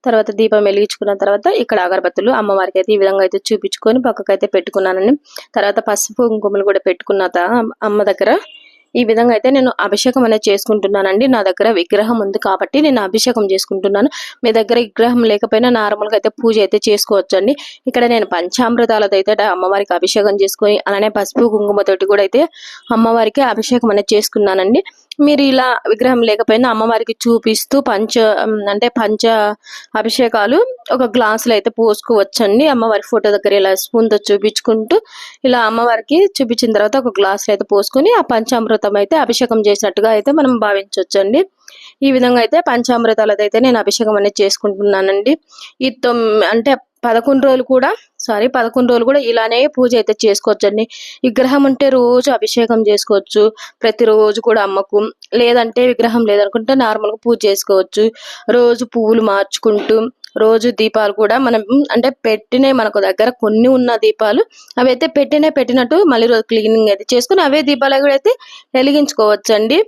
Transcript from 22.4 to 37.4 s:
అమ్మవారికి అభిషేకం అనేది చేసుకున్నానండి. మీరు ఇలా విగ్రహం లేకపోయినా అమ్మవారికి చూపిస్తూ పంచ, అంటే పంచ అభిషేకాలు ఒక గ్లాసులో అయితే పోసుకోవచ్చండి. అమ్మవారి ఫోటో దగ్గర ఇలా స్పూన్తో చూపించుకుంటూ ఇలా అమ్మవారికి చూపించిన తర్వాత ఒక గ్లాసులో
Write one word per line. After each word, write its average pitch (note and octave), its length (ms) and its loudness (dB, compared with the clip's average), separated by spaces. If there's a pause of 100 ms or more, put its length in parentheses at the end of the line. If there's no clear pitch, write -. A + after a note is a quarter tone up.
అమ్మవారికి A3+ 460 2 (100)
అభిషేకం A#3 420 -2
అనేది G3+ 200 -2
చేసుకున్నానండి. G#3 680 0 (440)
మీరు D4 240 2
ఇలా C4 160 2 (240)
విగ్రహం A#3+ 380 0
లేకపోయినా A3 460 0
అమ్మవారికి A3+ 400 -2 (100)
చూపిస్తూ A#3 540 0 (120)
పంచ, G#3+ 240 -2 (580)
అంటే G#3 160 -2 (120)
పంచ G#3+ 240 -2 (760)
అభిషేకాలు A3+ 580 0 (380)
ఒక B3+ 80 0 (120)
గ్లాసులో A3+ 420 0
అయితే G3+ 120 -2 (100)
పోసుకోవచ్చండి. G#3+ 840 0 (100)
అమ్మవారి A3+ 360 0
ఫోటో G#3+ 260 0
దగ్గర G3 240 0
ఇలా F#3+ 120 2 (120)
స్పూన్తో A3+ 340 0 (120)
చూపించుకుంటూ A3 680 0 (500)
ఇలా B3 120 0 (120)
అమ్మవారికి A#3 460 0 (200)
చూపించిన A#3 400 -2
తర్వాత G#3 260 0
ఒక A#3+ 140 -2
గ్లాసులో G3 380 0